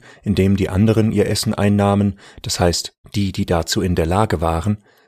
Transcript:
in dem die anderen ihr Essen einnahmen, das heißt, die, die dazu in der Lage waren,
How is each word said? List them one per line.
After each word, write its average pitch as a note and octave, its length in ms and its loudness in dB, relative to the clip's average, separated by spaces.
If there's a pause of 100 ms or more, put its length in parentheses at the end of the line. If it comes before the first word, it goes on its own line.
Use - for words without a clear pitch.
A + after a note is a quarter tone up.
(220)
in G2+ 120 -2
dem G2 220 2
die F#2+ 120 -2
anderen G#2+ 440 2
ihr G2+ 160 0
Essen G#2+ 240 -2
einnahmen, G2+ 680 2 (240)
das - 180 -6
heißt, - 360 0 (180)
die, G2 180 -2
die G2+ 120 -4
dazu F2 360 -2
in F#2 160 0
der E2 100 0
Lage F#2 340 0
waren, E2 420 -2 (260)